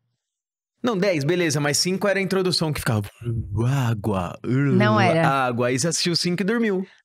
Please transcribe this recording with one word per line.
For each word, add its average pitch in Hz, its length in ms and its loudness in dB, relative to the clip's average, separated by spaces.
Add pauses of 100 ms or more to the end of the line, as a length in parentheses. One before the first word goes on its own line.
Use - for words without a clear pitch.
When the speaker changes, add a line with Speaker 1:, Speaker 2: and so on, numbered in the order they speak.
(840)
Speaker 1:
Não, 233 140 0
dez, 175 260 2
beleza, 160 380 2
mas 143 160 2
cinco 185 300 0
era 190 120 2
a - 20 0
introdução 180 520 0
que - 80 -6
ficava, 107 260 0 (480)
"Uh, 110 100 0
água, 107 800 -2
uh, 92 40 -4
Speaker 2:
Não 143 500 2
era. 165 280 2
Speaker 1:
água." 123 400 0
Aí 127 120 -2
você 139 80 -2
assistiu 165 280 -2
cinco 175 260 -2
e 196 40 -4
dormiu. 208 400 0 (200)